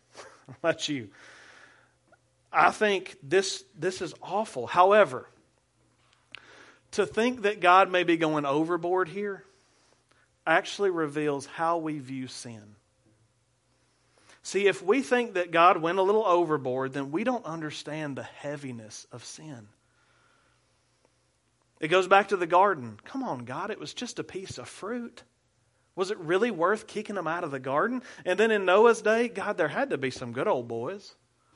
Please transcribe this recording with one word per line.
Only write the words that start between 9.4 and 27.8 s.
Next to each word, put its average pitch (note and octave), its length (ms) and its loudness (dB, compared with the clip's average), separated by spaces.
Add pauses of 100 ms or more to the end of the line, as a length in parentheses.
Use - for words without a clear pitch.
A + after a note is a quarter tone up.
actually F#3+ 460 0
reveals D3 540 -2
how E3+ 340 -2
we D#3 180 -6
view C3 300 -10
sin. A2+ 340 -16 (1800)
See, G3 240 2
if F#3 160 0
we A3+ 180 4
think A#3+ 320 0
that F3+ 160 -2
God F3 280 6
went E3 200 -2
a F#3+ 60 4
little G#3+ 200 4
overboard, C#3 680 0
then C#3 180 -6
we F#3 120 -2
don't B3 220 -2
understand D3+ 720 -8
the A#2+ 80 -8
heaviness C3 880 -12
of B2 140 -16
sin. C3 440 -16 (2000)
It D3+ 100 -6
goes F3+ 180 2
back G3 220 6
to G3+ 80 0
the F3 100 -2
garden. E3 560 2
Come C4+ 200 -10
on, C3 220 -6
God, D#3 240 -8
it G#3 100 -10
was D3+ 140 -12
just - 260 -10
a C#3+ 40 -6
piece - 340 -14
of A#2+ 100 -14
fruit. A#3 560 -12 (720)
Was F#3 160 -2
it A3 60 -8
really F#3 340 0
worth F#3 360 0
kicking G#3 280 -8
them E3+ 120 -6
out F3 160 -4
of D3 80 -6
the C3+ 80 -6
garden? E3 420 -2 (240)